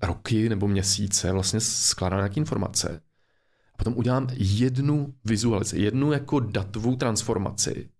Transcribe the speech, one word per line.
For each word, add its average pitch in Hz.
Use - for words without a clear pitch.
roky 110
nebo 101
měsíce 98
vlastně 95
skládal -
nějaký 101
informace. 98
A -
potom 127
udělám 127
jednu 131
vizualizaci, 107
jednu 127
jako 147
datovou 107
transformaci 110